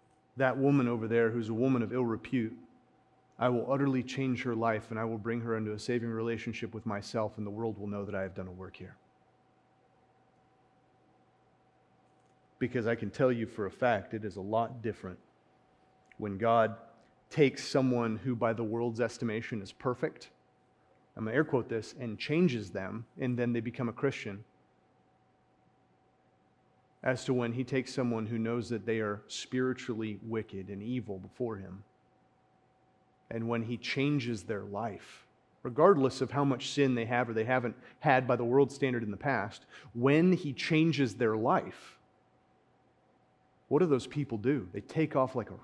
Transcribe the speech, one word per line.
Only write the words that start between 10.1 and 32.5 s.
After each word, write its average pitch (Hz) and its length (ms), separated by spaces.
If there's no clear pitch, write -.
Because 120 260
I 117 80
can 110 160
tell 127 220
you 113 160
for 104 180
a 92 60
fact, 117 420
it 107 100
is 98 120
a 98 60
lot 113 420
different 95 340
when 101 180
God 113 380
takes - 360
someone 120 500
who 120 180
by 113 180
the 113 100
world's 117 380
estimation 113 640
is 98 80
perfect, - 580
I'm 110 80
gonna 110 100
air 151 80
quote 131 240
this, 113 320
and 113 180
changes 135 520
them, 98 340
and 123 180
then 120 140
they 117 80
become 117 300
a 110 40
Christian, 113 520
as 127 220
to 135 80
when 120 200
he 127 120
takes 127 280
someone 117 320
who 117 120
knows 113 320
that 107 160
they 113 140
are 104 280
spiritually 127 960
wicked 107 460
and 98 120
evil 107 360
before 107 400
him, 95 260